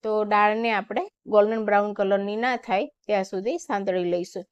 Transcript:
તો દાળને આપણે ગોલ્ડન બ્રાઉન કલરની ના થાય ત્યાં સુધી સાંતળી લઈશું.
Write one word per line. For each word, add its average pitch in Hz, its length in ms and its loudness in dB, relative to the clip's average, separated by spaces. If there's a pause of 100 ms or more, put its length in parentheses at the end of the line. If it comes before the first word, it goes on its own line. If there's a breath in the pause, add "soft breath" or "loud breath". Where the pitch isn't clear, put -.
તો 214 220 -2
દાળને 214 460 2
આપણે 214 400 -4 (160)
ગોલ્ડન 214 380 4
બ્રાઉન 208 300 2
કલરની 202 420 0
ના 240 200 -2
થાય 226 300 -2
ત્યાં 202 380 -4
સુધી 208 340 -4
સાંતળી 190 520 -2
લઈશું. 175 420 -6